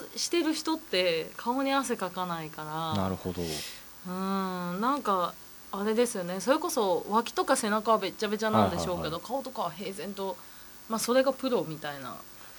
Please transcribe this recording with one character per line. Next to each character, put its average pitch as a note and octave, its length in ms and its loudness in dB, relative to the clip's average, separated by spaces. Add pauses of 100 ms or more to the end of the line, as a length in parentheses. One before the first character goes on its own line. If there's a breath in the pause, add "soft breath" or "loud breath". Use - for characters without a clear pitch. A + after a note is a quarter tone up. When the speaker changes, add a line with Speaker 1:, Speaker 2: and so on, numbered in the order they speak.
(160)
Speaker 1:
し - 120 -2
て F4 140 4
る D#4 100 2
人 D#4+ 220 0
っ D#4+ 40 -4
て F3+ 580 2
顔 B3+ 260 0
に C4+ 100 2
汗 C4 240 2
か F#3 140 -2
か F3+ 160 -4
な E3 160 -2
い D#3 80 -6
か D#3 140 -10
ら。 D#3 380 0
Speaker 2:
な F#2+ 60 2
る F#2 60 0
ほ F2+ 180 -4
ど。 E2+ 80 -6 (680 loud breath)
Speaker 1:
う - 20 -6
ん、 F#3 720 -2
な C4 160 2
ん B3 60 -4
か、 F#3 300 2 (380)
あ G3 140 -4
れ A3 100 2
で A#3+ 120 6
す A#3 100 -2
よ F3+ 80 -2
ね。 F#3 160 -4
そ A3+ 100 0
れ D#4 80 6
こ E4 120 -2
そ F#3+ 380 2
脇 A3 240 2
と F#4 120 2
か C#4+ 100 4
背 A3+ 160 0
中 A3 220 4
は G#3+ 60 6
べ F#3+ 100 0
っ - 40 -4
ち - 120 -4
ゃ G3+ 40 2
べ G#3+ 80 0
ち A3 80 -2
ゃ G#3+ 60 4
な G#2+ 160 8
ん C3 40 4
で E2+ 100 0
し - 0 -
ょ - 20 2
う D#2+ 40 0
け - 20 0
ど、 - 60 0
Speaker 2:
は - 60 -2
い - 40 -4
は D#3 40 0
い - 40 -2
は - 60 -4
い。 - 40 -8
Speaker 1:
顔 C4 220 -4
と B3+ 60 -8
か A3+ 120 -4
は E3+ 80 -2
平 F#3 220 -6
然 G3+ 200 -6
と、 F#3+ 240 -4 (520 loud breath)
ま A3+ 80 -2
あ、 - 20 2
そ A#3 160 2
れ C4 80 8
が C4+ 100 4
プ C4 160 -2
ロ G#3 200 2
み D#3 80 -6
た D3 180 -6
い C#3 80 -10
な。 B2 140 -8 (420 loud breath)